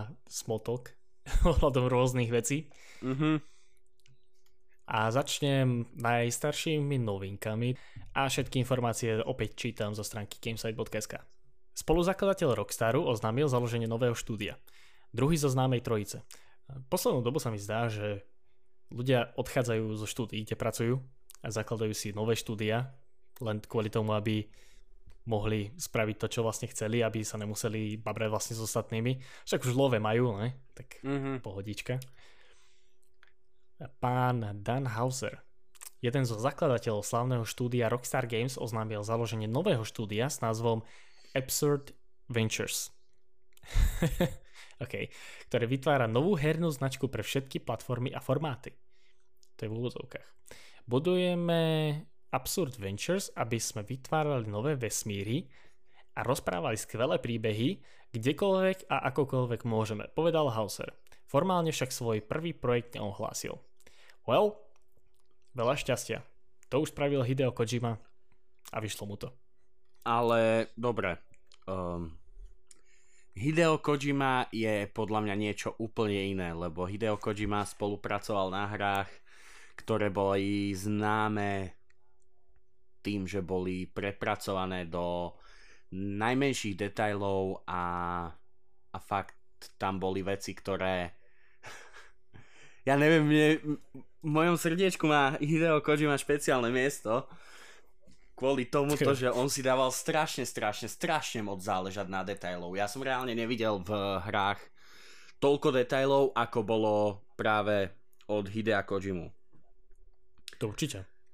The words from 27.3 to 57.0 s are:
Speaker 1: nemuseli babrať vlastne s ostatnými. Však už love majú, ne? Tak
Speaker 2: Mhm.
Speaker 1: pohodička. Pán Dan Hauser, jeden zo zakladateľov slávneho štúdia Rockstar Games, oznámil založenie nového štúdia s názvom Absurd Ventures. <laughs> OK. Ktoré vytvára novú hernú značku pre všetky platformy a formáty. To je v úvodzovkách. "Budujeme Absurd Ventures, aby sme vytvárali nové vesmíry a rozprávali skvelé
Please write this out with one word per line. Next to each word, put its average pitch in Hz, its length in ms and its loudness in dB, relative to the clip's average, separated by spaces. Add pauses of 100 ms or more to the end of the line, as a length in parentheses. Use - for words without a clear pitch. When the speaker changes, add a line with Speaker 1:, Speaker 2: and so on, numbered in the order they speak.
Speaker 1:
nemuseli 107 600 -4
babrať 110 320 -4
vlastne 107 260 -2
s 113 80 -6
ostatnými. 117 580 -2 (260)
Však - 160 0
už 127 100 2
love 131 240 6
majú, 110 380 2
ne? 110 180 -2 (200)
Tak - 280 -16
Speaker 2:
Mhm. 135 400 -2
Speaker 1:
pohodička. 104 600 -6 (2000)
Pán 123 640 2
Dan 127 260 0
Hauser, 120 540 -2 (560)
jeden 123 240 2
zo 113 160 0
zakladateľov 120 640 2
slávneho 120 400 0
štúdia 120 480 0
Rockstar 123 400 0
Games, 120 240 0
oznámil 110 480 -2
založenie 110 480 0
nového 143 320 2
štúdia 107 480 -2
s - 80 -6
názvom 113 480 0 (480)
Absurd - 560 0 (400)
Ventures. - 640 0 (680)
<laughs> - 760 2 (400)
OK. 110 320 -6 (400)
Ktoré 117 160 2
vytvára 135 400 4
novú 147 320 4
hernú 160 320 2
značku 135 360 -2
pre 113 160 -2
všetky 135 360 -4
platformy 123 560 -4
a 131 80 -8
formáty. 143 480 -2 (880)
To 110 80 -4
je 104 40 -4
v 110 60 -4
úvodzovkách. - 500 -6 (600)
"Budujeme 170 760 4 (680)
Absurd 131 480 -2
Ventures, 104 560 -2
aby 117 240 0
sme - 240 -4
vytvárali 135 640 0
nové 110 280 -2
vesmíry 110 760 -2 (640)
a - 80 -4
rozprávali 127 540 0
skvelé 135 420 0